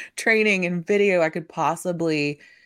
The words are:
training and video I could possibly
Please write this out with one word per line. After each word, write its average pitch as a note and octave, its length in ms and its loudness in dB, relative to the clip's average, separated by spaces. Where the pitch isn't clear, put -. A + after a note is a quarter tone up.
training G#3+ 480 2
and F3 200 -4
video G3+ 360 2
I D#3+ 80 2
could E3 200 -8
possibly D#3+ 880 -2